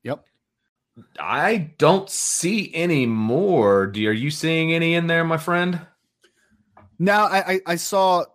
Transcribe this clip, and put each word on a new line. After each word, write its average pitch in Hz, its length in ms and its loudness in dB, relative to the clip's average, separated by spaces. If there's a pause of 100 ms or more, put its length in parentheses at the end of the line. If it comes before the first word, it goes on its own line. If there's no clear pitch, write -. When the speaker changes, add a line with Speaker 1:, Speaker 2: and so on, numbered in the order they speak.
Speaker 1:
Yep. 127 220 -10 (920)
Speaker 2:
I 151 580 -2
don't 185 320 2
see - 640 -4
any 165 320 0
more. 113 800 2
Do, 107 200 -2
are 107 60 2
you 127 180 -4
seeing 160 420 -2
any 165 220 0
in 170 120 0
there, 165 160 2
my 165 140 0
friend? 175 420 -2 (1200)
Speaker 1:
No, 190 140 2
I, 190 400 0
I, 190 140 0
I 170 80 -2
saw 180 600 0